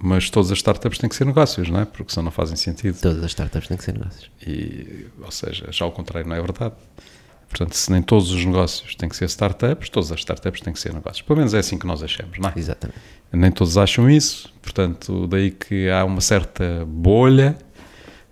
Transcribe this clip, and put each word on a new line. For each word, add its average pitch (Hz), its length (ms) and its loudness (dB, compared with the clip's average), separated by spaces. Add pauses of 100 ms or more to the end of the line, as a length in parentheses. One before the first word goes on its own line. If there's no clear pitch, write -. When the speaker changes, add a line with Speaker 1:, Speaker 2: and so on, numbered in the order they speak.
Speaker 1:
mas 92 300 2
todas 95 220 2
as 98 60 -2
startups - 400 0
têm 113 120 -2
que - 60 -10
ser - 80 0
negócios, 135 440 2
não 87 120 0
é? 104 40 0
Porque - 280 -12
senão 85 140 -2
não 82 40 -4
fazem 82 240 -4
sentido. 90 460 -4
Speaker 2:
Todas 82 240 0
as 82 80 -6
startups - 340 -6
têm 92 100 -6
que 92 60 -8
ser 98 120 -6
negócios. - 360 -12 (160)
Speaker 1:
E, - 640 -10 (120)
ou - 120 -16
seja, - 400 -8
já - 120 -4
ao 85 60 -2
contrário 85 380 -8
não 82 80 -4
é 82 40 -4
verdade. 110 340 -4 (760)
Portanto, - 260 -6
se - 160 -2
nem 92 100 4
todos 92 300 4
os 90 140 0
negócios 90 500 -2
têm 85 140 -6
que - 80 -12
ser - 80 -6
startups, 104 640 -2
todas 85 240 -2
as 82 80 -8
startups - 400 -6
têm 87 120 -8
que 80 60 -10
ser 80 160 -8
negócios. 82 280 -10
Pelo 151 160 2
menos 127 140 4
é 107 60 4
assim 95 180 -2
que 87 100 -6
nós 82 140 -4
achamos, - 380 -8
não 95 100 0
é? 85 80 -6
Speaker 2:
Exatamente. 82 420 -8 (340)
Speaker 1:
Nem 90 180 6
todos 87 260 2
acham 101 320 6
isso, - 440 4 (100)
portanto, 92 640 -2
daí 95 240 2
que 95 400 -2
há 92 140 2
uma 92 160 -2
certa 87 640 0
bolha, 123 680 6 (760)